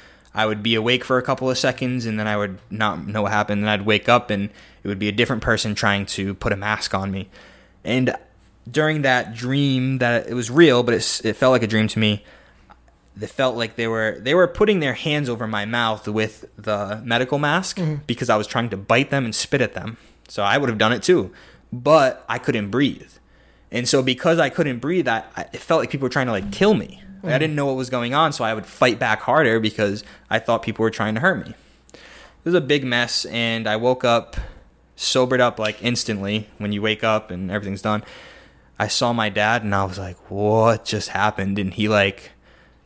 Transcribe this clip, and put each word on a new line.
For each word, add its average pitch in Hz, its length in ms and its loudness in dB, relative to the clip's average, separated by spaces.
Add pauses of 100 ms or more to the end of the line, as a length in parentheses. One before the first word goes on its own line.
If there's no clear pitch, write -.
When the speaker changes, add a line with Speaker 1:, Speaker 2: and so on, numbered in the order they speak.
(340)
Speaker 1:
I 110 120 0
would 107 180 -2
be 113 120 2
awake 123 280 2
for 127 140 0
a 123 60 0
couple 131 260 -2
of 127 80 0
seconds, 127 480 -2
and 107 140 -4
then 107 80 -2
I 104 100 0
would 101 220 -4 (100)
not 104 360 -4
know 104 180 -2
what 98 80 -2
happened, 104 300 0
and 107 80 0
I'd 104 160 0
wake 104 220 0
up, 120 220 4
and 101 200 -2 (340)
it - 40 -10
would 101 120 -4
be 104 100 -2
a 104 40 -2
different 110 280 0
person 107 340 -2
trying 101 320 0
to 98 280 -4
put 107 180 -4
a - 20 -6
mask 104 380 -4
on 98 180 -4
me. 95 180 -8 (540)
And 123 320 0 (540)
during 156 320 0
that 127 320 0
dream, 131 640 0
that 120 300 0
it 113 60 -8
was 120 180 -4
real, 135 320 8
but 117 100 2
it 110 40 4
s-, - 280 -2
it 104 100 0
felt 131 160 4
like 120 120 4
a 110 40 2
dream 107 220 2
to - 100 -2
me, 107 240 2 (960)
it 101 100 -8
felt 127 280 0
like 113 180 -4
they 117 120 -2
were, 110 340 0
they 127 120 -2
were 175 140 6
putting 202 320 2
their 139 140 0
hands 147 340 -2
over 117 200 -4
my 104 180 -2
mouth 113 420 -2
with 107 380 -2 (120)
the 104 460 -4
medical 123 360 0
mask 151 380 -2
Speaker 2:
Mm-hmm. 156 300 -2
Speaker 1:
because 120 220 -2
I 107 80 4
was 107 100 -2
trying 117 220 -2
to 98 80 -8
bite 120 320 2
them 139 160 0
and 107 100 -6
spit - 260 -2
at 110 120 -2
them. - 240 -12 (320)
So 104 140 -4
I 104 140 4
would 139 120 0
have 110 80 -2
done 110 160 4
it 107 100 -4
too, 135 300 2 (400)
but 135 560 4
I 117 80 -2
couldn't 110 320 -2
breathe. 123 420 -2 (600)
And 120 180 -4
so 139 120 4
because 131 380 2
I 143 100 2
couldn't 135 300 -2
breathe, 156 280 -2
I, 113 160 -2 (120)
I, 92 60 -8 (120)
it - 60 -12
felt 165 220 2
like - 80 -2
people 139 160 -4
were 120 60 0
trying 131 160 0
to, 120 40 -2
like, 101 200 -2
kill 208 240 4
me. - 260 -6 (200)
Like, 170 100 -4
I 123 40 2
Speaker 2:
Mm-hmm. 135 40 2
Speaker 1:
didn't 156 160 -2
know 143 100 0
what 135 100 0
was 131 140 -6
going 123 240 -2
on, 156 180 4
so 131 140 -4
I 110 80 0
would 107 120 -6
fight 123 340 2
back 110 220 0
harder 123 380 4
because 107 440 -2 (260)
I 110 100 2
thought 113 240 0
people 110 200 -4
were 113 60 2
trying 107 260 -2
to 113 60 -2
hurt 151 240 0
me. 113 80 -14 (400)
It - 520 -20
was 175 100 0
a 170 60 4
big 139 240 0
mess, 120 400 -2
and 113 420 -2
I 107 80 0
woke 123 300 0
up, 117 320 2 (580)
sobered 127 460 2
up, 120 180 2
like, 107 240 -4
instantly 107 760 -2
when 104 140 -4
you 101 100 -4
wake 107 220 0
up 110 260 0
and 90 220 -6
everything's 98 300 -4
done. 107 220 0 (760)
I 107 80 0
saw 120 240 0
my 113 180 0
dad, 107 340 2
and 101 120 0
I 98 80 2
was 95 160 -6
like, 92 160 -10 (160)
"What 110 540 2
just - 240 -4
happened?" 98 500 -2
And 95 140 -4
he, 107 160 0
like, 101 420 2 (540)